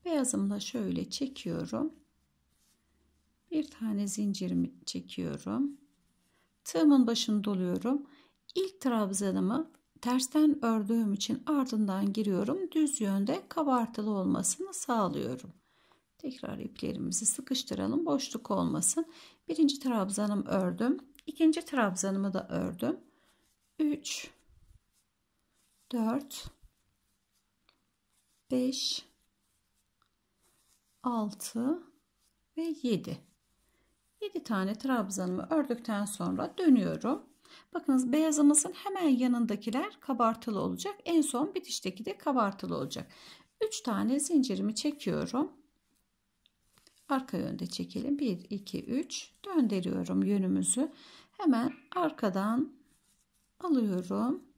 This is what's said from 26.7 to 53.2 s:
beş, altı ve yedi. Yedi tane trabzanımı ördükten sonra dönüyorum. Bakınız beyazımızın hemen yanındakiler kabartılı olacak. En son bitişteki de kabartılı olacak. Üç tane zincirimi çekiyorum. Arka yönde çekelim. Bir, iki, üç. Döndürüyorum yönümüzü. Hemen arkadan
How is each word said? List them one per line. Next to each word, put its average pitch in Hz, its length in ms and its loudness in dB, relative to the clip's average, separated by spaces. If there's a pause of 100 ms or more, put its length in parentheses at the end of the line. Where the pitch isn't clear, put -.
beş, 254 540 -2 (2000)
altı 240 800 -2 (760)
ve 330 260 -4
yedi. 202 340 -2 (1040)
Yedi 392 220 -6
tane 196 320 -2
trabzanımı 196 760 -2
ördükten 233 560 0
sonra - 520 -4
dönüyorum. 240 640 4 (500)
Bakınız 262 380 2
beyazımızın 302 600 6
hemen 381 360 0
yanındakiler 247 880 0
kabartılı 226 600 0
olacak. 185 340 -4 (100)
En 330 160 6
son 294 340 0
bitişteki - 500 -6
de 403 120 -6
kabartılı 202 600 0
olacak. - 340 -8 (560)
Üç - 140 -6
tane 226 380 0
zincirimi 233 560 2
çekiyorum. 240 760 -4 (1600)
Arka 262 280 -2
yönde - 300 -4
çekelim. 269 520 -4
Bir, 196 300 -2
iki, 202 360 -8
üç. - 460 -6 (140)
Döndürüyorum 190 760 0
yönümüzü. 190 680 0 (400)
Hemen 254 420 2 (220)
arkadan 226 760 0 (880)